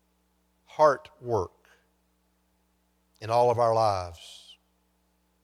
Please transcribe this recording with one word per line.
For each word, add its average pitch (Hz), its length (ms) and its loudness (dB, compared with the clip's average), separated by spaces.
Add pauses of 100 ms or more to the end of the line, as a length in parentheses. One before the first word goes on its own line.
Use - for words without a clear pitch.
(680)
heart 151 440 0 (100)
work 113 300 -4 (1700)
in 107 80 -12
all 120 220 2
of 113 80 -2
our 117 160 0
lives, 95 800 -6 (880)